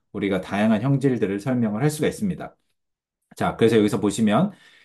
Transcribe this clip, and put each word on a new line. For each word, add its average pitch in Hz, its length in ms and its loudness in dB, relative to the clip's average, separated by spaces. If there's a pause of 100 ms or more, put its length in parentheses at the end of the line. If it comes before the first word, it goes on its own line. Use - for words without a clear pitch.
(180)
우리가 95 240 -2
다양한 107 400 0
형질들을 123 580 0
설명을 117 440 -2
할 151 60 2
수가 147 180 -2
있습니다. - 480 -6 (840)
자, 90 200 -2
그래서 113 200 4
여기서 104 220 2
보시면 107 520 2 (340)